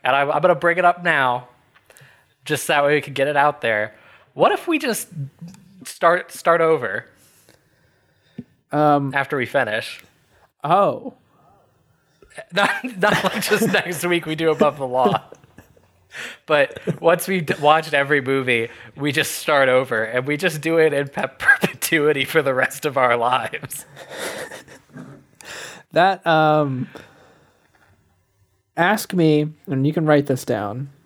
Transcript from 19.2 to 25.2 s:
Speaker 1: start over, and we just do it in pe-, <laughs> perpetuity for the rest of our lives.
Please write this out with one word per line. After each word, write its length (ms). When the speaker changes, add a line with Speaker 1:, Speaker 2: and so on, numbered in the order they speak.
Speaker 1:
start 340
over, 360
and 200
we 120
just 240
do 160
it 160
in 160
pe-, 180
<laughs> 100
perpetuity 880
for 160
the 120
rest 320
of 120
our 200
lives. 680